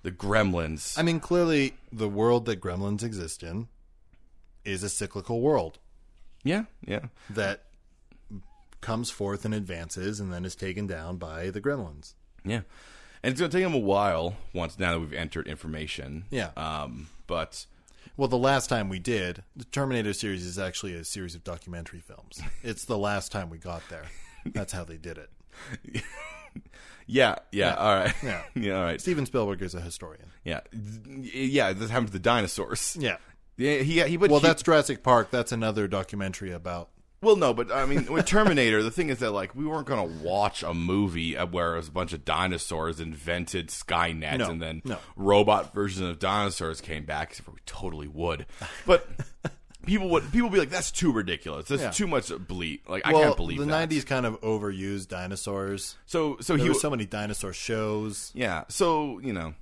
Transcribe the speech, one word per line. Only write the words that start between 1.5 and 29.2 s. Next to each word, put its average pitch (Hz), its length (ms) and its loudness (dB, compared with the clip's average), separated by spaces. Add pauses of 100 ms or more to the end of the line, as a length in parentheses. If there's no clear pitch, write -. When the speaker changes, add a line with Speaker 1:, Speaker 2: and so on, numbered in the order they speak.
Speaker 2:
the 110 160 -2
world 113 380 4
that 104 140 -2
gremlins 98 440 -2
exist 95 400 -8
in 101 240 -8 (960)
is 95 180 -4
a 101 60 -4
cyclical 104 520 -4
world. 120 380 2 (640)
Speaker 1:
Yeah, 196 220 0 (220)
yeah. 110 200 -6 (240)
Speaker 2:
That 101 320 -2 (1160)
comes 117 300 -2
forth 101 340 -4
and 107 100 0
advances 92 680 -6
and 95 120 -4
then 87 120 -6
is 92 120 -8
taken 95 300 -4
down 87 300 -6
by 85 340 -6
the 101 100 -6
gremlins. 98 540 -6 (300)
Speaker 1:
Yeah. 107 180 -2 (600)
And 131 80 2
it's 131 100 -4
gonna 160 120 2
take 185 120 4
them 170 100 2
a 135 40 4
while, 98 560 4 (180)
once, 85 260 -4
now 90 140 2
that 82 80 0
we've 76 140 -6
entered 82 320 -6
information. 78 840 -8
Speaker 2:
Yeah. 110 260 -4
Speaker 1:
Um, 76 500 -6 (200)
but 82 380 -4 (540)
Speaker 2:
Well, 135 100 2
the 127 100 2
last 131 300 4
time 110 220 0
we 95 80 -4
did, 90 440 -2 (140)
the 120 80 -14
Terminator 123 480 -2
series 95 320 -4
is 90 140 -8
actually 92 360 -6
a 82 100 -12
series 90 300 -8
of 85 100 -18
documentary 85 560 -12
films. - 400 -20 (120)
Speaker 1:
<laughs> - 100 -4
Speaker 2:
It's 117 220 -8
the 110 140 -2
last 101 340 0
time 92 180 -6
we 82 80 -14
got 85 300 -8
there. 78 160 -14 (420)
That's 95 280 -6
how 87 100 -6
they 82 140 -12
did 80 200 -12
it. 73 120 -18 (760)
Speaker 1:
<laughs> - 0 - (1000)
Yeah, 117 300 4 (160)
yeah, 98 180 4
Speaker 2:
Yeah. - 40 0
Speaker 1:
all 104 200 4
right. 95 280 4
Speaker 2:
Yeah. 101 260 -4
Speaker 1:
<laughs> - 60 -20
Yeah, 101 240 0
all 90 60 2
right. 85 160 0
Speaker 2:
Steven 156 260 0